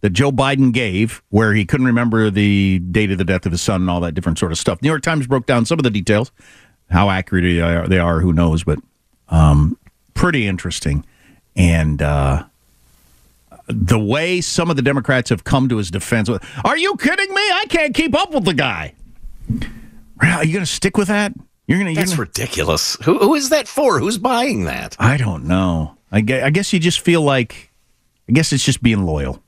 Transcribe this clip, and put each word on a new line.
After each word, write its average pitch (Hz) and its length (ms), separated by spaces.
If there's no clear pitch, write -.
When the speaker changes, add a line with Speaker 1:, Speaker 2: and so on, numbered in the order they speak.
Speaker 1:
that 104 80
Joe 131 240
Biden 135 400
gave, 110 560
where 107 240
he 104 100
couldn't 127 220
remember 117 440
the 98 500
date 92 320
of 95 60
the 95 60
death 90 220
of 85 80
his 85 80
son 98 200
and 92 80
all 87 120
that 85 140
different 87 240
sort 85 120
of 80 60
stuff. - 240
New 139 80
York 151 140
Times 156 240
broke 127 180
down 120 200
some 165 140
of 147 40
the 127 80
details. 104 400
How 92 200
accurate 92 360
they 87 160
are, 85 260
they 92 120
are, 85 200
who 87 140
knows, 82 320
but, 76 140
um, 76 480
pretty 156 320
interesting. 82 600
And, 80 460
uh, 71 420
the 110 300
way 156 440
some 170 280
of 165 60
the 139 60
Democrats 131 480
have 117 160
come 131 240
to 120 80
his 98 120
defense. 101 400
Are 277 120
you 330 200
kidding 392 360
me? 392 80
I 392 160
can't 302 260
keep 320 180
up 349 200
with 262 100
the 170 100
guy. 90 400
Are 160 240
you 156 100
gonna 190 120
stick - 320
with 202 100
that? 208 240
You're 170 120
gonna, 190 140
you're 160 100
Speaker 2:
That's 185 100
Speaker 1:
gonna 147 120
Speaker 2:
ridiculous. - 840
Who, - 140
who 240 160
is 277 140
that 302 200
for? 247 300
Who's 208 180
buying 233 480
that? 62 340
Speaker 1:
I 123 160
don't 95 300
know. 87 500
I 104 80
gue-, 123 240
I 135 60
guess 185 240
you 185 60
just 165 200
feel 170 220
like, 135 500
I 110 60
guess 156 180
it's 135 140
just 135 180
being 107 220
loyal 71 420